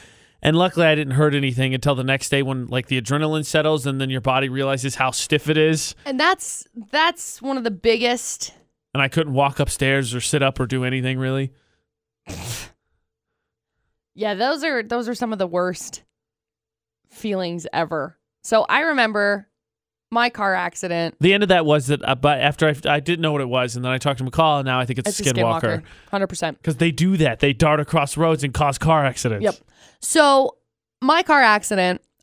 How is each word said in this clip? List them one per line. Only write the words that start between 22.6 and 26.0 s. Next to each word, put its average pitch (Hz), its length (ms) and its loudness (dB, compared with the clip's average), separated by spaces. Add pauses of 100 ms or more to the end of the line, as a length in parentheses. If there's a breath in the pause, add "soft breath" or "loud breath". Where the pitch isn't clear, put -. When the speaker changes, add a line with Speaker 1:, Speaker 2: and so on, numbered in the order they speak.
Speaker 1:
I, 147 60 0 (140)
I 147 120 2
didn't 165 200 -2
know 156 120 0
what 143 80 -2
it 123 80 -4
was, 127 260 -2
and 123 80 -6
then 127 80 -2
I 131 60 0
talked 131 220 -2
to 131 40 -4
McCall, 151 360 2
and 135 60 -4
now 127 140 0
I 123 60 -2
think 123 140 -6
it's 196 200 -4
Speaker 2:
It's 202 80 -2
Speaker 1:
a - 40 2
Speaker 2:
a - 20 0
Speaker 1:
skinwalker. 117 280 0
Speaker 2:
skinwalker. 107 220 -2 (280 loud breath)